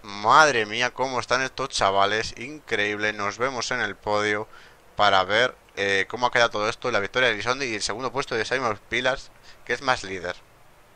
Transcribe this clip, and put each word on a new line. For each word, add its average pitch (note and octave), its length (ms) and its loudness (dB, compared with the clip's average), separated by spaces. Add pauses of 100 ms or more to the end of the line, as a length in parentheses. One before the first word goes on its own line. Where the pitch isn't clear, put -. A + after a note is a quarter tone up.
Madre A2+ 640 4
mía, A#2 260 -2
cómo B2+ 260 -4
están A#2+ 220 0
estos C3 300 -6
chavales. G2+ 640 2
Increíble. G#2+ 800 -2
Nos G2+ 240 -4
vemos B2 320 -4
en B2 100 -2
el G2+ 160 -4
podio G#2 520 0 (480)
para G2 280 6
ver, A2 320 0 (200)
eh, G2 340 0
cómo B2 160 -2
ha A#2+ 40 -2
quedado A#2 200 4
todo G#2+ 180 -2
esto. B2 220 -4
La A2 100 0
victoria B2 280 0
de A2 80 0
Elizondo B2 280 -4
y A#2 100 -4
el G#2 60 -6
segundo A#2 320 -6
puesto C3 220 -6
de A2 100 -2
Simon B2 340 -2 (120)
Pilas, B2+ 400 -2 (340)
que - 80 -6
es B2 80 -4
más B2+ 240 -2
líder. F2+ 320 -8 (600)